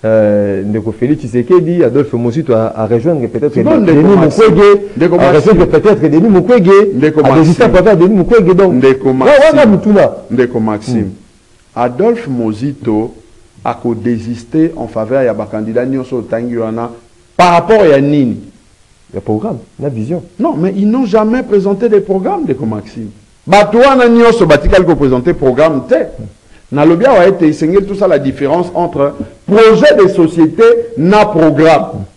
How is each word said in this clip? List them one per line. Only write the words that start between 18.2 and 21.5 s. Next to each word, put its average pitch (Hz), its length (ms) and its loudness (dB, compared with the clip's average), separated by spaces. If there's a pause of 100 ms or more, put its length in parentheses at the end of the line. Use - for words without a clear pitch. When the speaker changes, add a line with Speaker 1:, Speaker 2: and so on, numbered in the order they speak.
Speaker 1:
Ya 110 60 -10
programme, 113 380 -6 (200)
na 143 120 -8
vision. 123 320 -8 (160)
Speaker 2:
Non, 294 180 -4
mais 185 200 -2
ils 202 140 -2
n'ont 254 140 -2
jamais 220 380 -2
présenté 202 480 -2